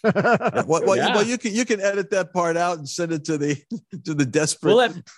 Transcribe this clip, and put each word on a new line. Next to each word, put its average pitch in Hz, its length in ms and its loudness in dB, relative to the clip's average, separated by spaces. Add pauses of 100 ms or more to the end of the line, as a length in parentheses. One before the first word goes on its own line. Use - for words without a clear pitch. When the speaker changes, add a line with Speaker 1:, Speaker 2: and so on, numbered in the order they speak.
Speaker 1:
<laughs> 220 40 4 (440)
Speaker 2:
Yeah, 240 140 0
well, 160 180 2
well, 190 120 4
you, - 60 2
Speaker 3:
Yeah. 226 120 2
Speaker 2:
well, 208 100 4
you 240 140 -2
can, 202 160 -4
you 240 100 0
can 214 160 0
edit 202 300 -2
that 190 220 -2
part 170 240 0
out 175 220 0
and 139 100 -12
send 170 240 -4
it 156 120 -4
to 156 140 -2
the, 147 180 -2 (240)
<laughs> - 240 -16
to 156 100 -6
the 143 120 -2
desperate. 151 440 -2
Speaker 3:
We'll 220 80 6
let, 233 140 2 (260)